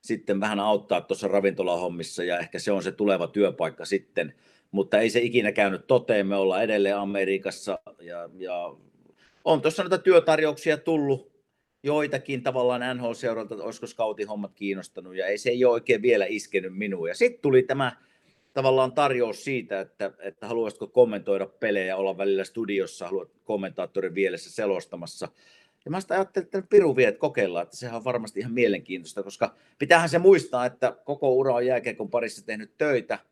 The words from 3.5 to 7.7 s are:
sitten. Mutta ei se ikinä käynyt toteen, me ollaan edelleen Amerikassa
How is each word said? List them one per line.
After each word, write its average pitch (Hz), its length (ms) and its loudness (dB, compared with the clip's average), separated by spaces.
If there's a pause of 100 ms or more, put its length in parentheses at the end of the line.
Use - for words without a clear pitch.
sitten. - 480 -4 (380)
Mutta 98 280 2
ei 113 100 2
se 110 100 2
ikinä 117 320 2
käynyt 98 360 0
toteen, 110 400 2
me 98 80 0
ollaan 95 280 2
edelleen 101 340 2
Amerikassa 98 800 -4 (220)